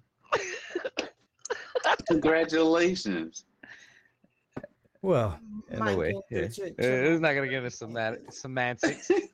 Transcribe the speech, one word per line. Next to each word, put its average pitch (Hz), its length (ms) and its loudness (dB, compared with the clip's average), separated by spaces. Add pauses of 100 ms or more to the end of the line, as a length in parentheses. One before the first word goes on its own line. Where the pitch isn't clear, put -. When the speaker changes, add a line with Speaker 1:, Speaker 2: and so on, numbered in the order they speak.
(340)
Speaker 1:
<laughs> 381 420 -4 (1300)
Speaker 2:
Congratulations. 160 1400 2 (1600)
Speaker 3:
Well, 120 380 2 (300)
Speaker 1:
In - 100 -6
Speaker 4:
My - 120 0
Speaker 1:
a 190 60 2
way, 82 160 2 (160)
Speaker 4:
kids 113 280 -2
Speaker 1:
yeah. 98 80 -6
Speaker 4:
are 87 40 -6
ju-, - 100 -16
Speaker 1:
Uh, 131 320 4
it's 165 100 2
not 151 120 4
gonna 139 140 0
get 127 160 -4
into 120 80 -4
semantic-, 113 600 -6
semantics. 131 800 -4 (240)